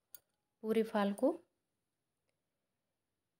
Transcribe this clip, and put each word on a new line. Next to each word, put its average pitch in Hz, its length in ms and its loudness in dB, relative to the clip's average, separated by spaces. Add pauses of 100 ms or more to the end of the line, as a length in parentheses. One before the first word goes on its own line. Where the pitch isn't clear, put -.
(640)
पूरे 220 200 0
फॉल 202 300 0
को। 262 180 2 (2000)